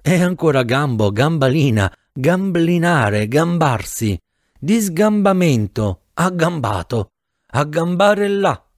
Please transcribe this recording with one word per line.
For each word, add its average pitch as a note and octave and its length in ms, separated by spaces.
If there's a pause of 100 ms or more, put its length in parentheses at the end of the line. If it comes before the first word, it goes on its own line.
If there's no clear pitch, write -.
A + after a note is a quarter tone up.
E E3+ 200
ancora E3 420
gambo, A#2+ 480
gambalina, C3+ 800 (200)
gamblinare, E3 1120
gambarsi. C3 920 (400)
Disgambamento, F3+ 1400 (120)
aggambato. D3 960 (420)
Aggambare F3 760
là. G3 380 (120)